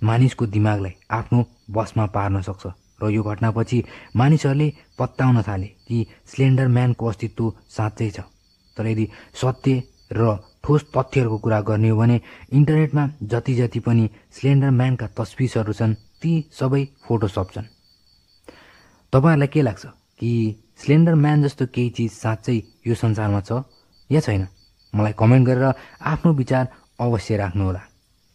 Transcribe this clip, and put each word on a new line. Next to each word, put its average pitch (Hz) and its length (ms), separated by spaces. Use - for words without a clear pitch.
मानिसको 120 420
दिमागलाई 104 500
आफ्नो 117 340
बसमा 110 360
पार्न 98 340
सक्छ 95 240
र 107 100
यो 107 140
घटनापछि 113 600
मानिसहरूले 143 520
पत्ताउन 127 420
थाले 98 260
कि 117 180
Slender 131 400
म्यानको 123 400
अस्तित्व 110 460
साँच्चै 107 400
छ। 95 100
तर 110 100
यदि 110 200
सत्य 127 520
र 110 240
ठोस 147 320
तथ्यहरूको 123 480
कुरा 110 220
गर्ने 107 280
हो 110 80
भने 117 220
इन्टरनेटमा 151 520
जति 117 320
जति 120 240
पनि 113 300
Slender 139 380
म्यानका 123 440
तस्बिरहरू 113 580
छन्, 110 200
ती 165 120
सबै 139 320
Photoshop 104 480
छन्। 107 160
तपाईँहरूलाई 143 340
के 151 140
लाग्छ 113 240
कि 117 120
Slender 165 400
Man 147 280
जस्तो 139 280
केही 123 180
चिज 113 220
साँच्चै 113 460
यो 117 80
संसारमा 107 460
छ 120 220
या 143 100
छैन? 95 280
मलाई 107 200
कमेन्ट 120 340
गरेर 127 260
आफ्नो 156 320
विचार 131 340
अवश्य 117 380
राख्नुहोला। 95 440